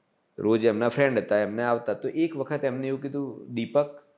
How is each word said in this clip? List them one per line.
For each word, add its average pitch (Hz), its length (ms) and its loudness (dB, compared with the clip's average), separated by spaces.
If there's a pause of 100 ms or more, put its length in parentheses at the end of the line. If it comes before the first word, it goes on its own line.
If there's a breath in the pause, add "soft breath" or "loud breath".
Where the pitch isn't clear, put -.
(380)
રોજ 110 280 4
એમના 117 240 4
ફ્રેન્ડ 135 280 4
હતા, 104 200 2
એમને 107 260 0
આવતા. 120 300 0
તો 127 160 -4
એક 160 260 -2
વખત 139 280 -4
એમને 131 240 -2
એવું 135 140 -4
કીધું, 139 520 -8
"દીપક, 131 500 0 (140)